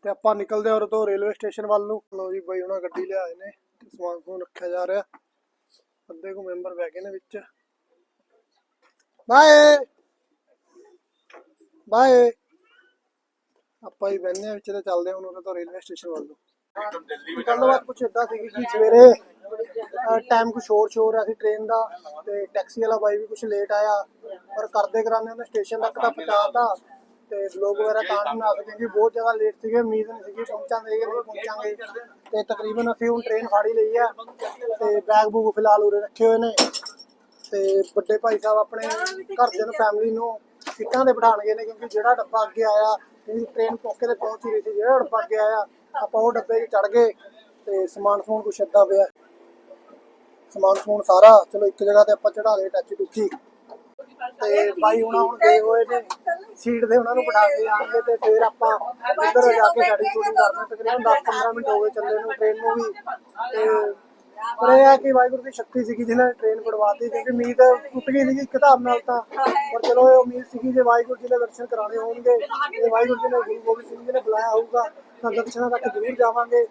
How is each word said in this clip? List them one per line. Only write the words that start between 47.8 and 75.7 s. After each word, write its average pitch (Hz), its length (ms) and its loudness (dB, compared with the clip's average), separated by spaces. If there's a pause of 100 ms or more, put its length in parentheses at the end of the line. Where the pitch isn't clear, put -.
ਸਮਾਨ 202 360 -2
ਸਮੂਨ 214 200 -6
ਕੁਛ 208 180 -8
ਏਦਾਂ 202 260 4
ਪਿਆ, 196 200 2 (1500)
ਸਮਾਨ 190 220 2
ਸਮੂਨ 208 280 -4
ਸਾਰਾ, 202 500 8
ਚਲੋ, 202 140 0
ਇੱਕ 196 180 -2
ਜਗ੍ਹਾ 208 200 6
'ਤੇ 208 80 2
ਆਪਾਂ 202 180 0
ਚੜ੍ਹਾ 214 260 -2
ਲਏ 190 120 -6
ਟੱਚ 185 260 -6
ਟੁੱਚੀ। 202 340 -4 (1120)
ਤੇ 208 300 2
ਬਾਈ 226 300 2
ਹੁਣਾ 226 200 -2
ਹੁਣ 233 140 -2
ਗਏ 226 240 6
ਹੋਏ 226 300 2
ਨੇ 240 100 0 (560)
ਸੀਟ 233 280 -4
'ਤੇ, 226 120 2
ਉਹਨਾਂ 240 180 0
ਨੂੰ 254 100 -2
ਬਿਠਾ 214 240 4
ਕੇ 196 180 -2
ਆਉਣਗੇ 214 340 -2
ਤੇ 233 160 -2
ਫਿਰ 226 260 2
ਆਪਾਂ 226 340 0
ਉੱਧਰ 247 760 2
ਜਾ 220 160 4
ਕੇ 233 140 2
ਸੈਟਿੰਗ 403 300 0
ਸ਼ੂਟਿੰਗ 427 240 -2
ਕਰਦੇ 330 220 2
ਹਾਂ। 339 80 -8
ਤਕਰੀਬਨ 226 360 -4
ਦਸ 254 240 2
ਪੰਦਰਾਂ 233 260 -4
ਮਿੰਟ 233 160 -6
ਹੋ 208 140 2
ਗਏ 214 80 0
ਚੱਲੇ 214 300 -4
ਨੂੰ 220 120 -8
ਟ੍ਰੇਨ 214 240 -2
ਨੂੰ 226 200 -2
ਵੀ। 220 160 -6 (600)
ਤੇ 440 120 -2 (960)
ਪਰ 247 120 6
ਇਹ 269 120 8
ਹੈ 269 120 8
ਕਿ 269 160 -2
ਵਾਹਿਗੁਰੂ 254 300 2
ਦੀ 262 80 -14
ਸ਼ਕਤੀ 247 340 -8
ਸੀਗੀ 233 200 -6
ਜਿਹਨੇ 247 280 2
ਟ੍ਰੇਨ 220 280 -4
ਫੜਵਾਤੀ, 214 480 -2
ਕਿਉਂਕਿ 233 240 -6
ਉਮੀਦ 240 280 -2 (320)
ਟੁੱਟ 262 180 -6
ਗਈ 269 140 2
ਸੀਗੀ 269 180 -2
ਇੱਕ - 120 -12
ਹਿਸਾਬ 262 280 6
ਨਾਲ 240 240 -2
ਤਾਂ, 240 140 -2 (540)
ਪਰ 233 80 -4
ਚਲੋ, 247 280 6
ਇਹ 262 60 10
ਉਮੀਦ 247 280 2
ਸੀਗੀ 254 280 -8
ਜੇ 254 100 2
ਵਾਹਿਗੁਰੂ 240 400 2
ਜੀ 247 60 -12
ਦੇ 247 100 0
ਦਰਸ਼ਨ 240 280 -6
ਕਰਾਉਣੇ 220 300 -8
ਹੋਣਗੇ, 233 400 0 (420)
ਜੇ 226 120 2
ਵਾਹਿਗੁਰੂ 233 300 0
ਜੀ 208 80 -2
ਨੇ, 208 100 0
ਗੁਰੂ 220 220 -4
ਗੋਬਿੰਦ 226 280 -2
ਸਿੰਘ 240 180 -16
ਜੀ 254 60 -6
ਨੇ 254 80 0
ਬੁਲਾਇਆ 220 280 -2
ਹੋਊਗਾ 226 340 0 (400)
ਤਾਂ 233 80 -2
ਦਰਸ਼ਨਾਂ 233 400 -4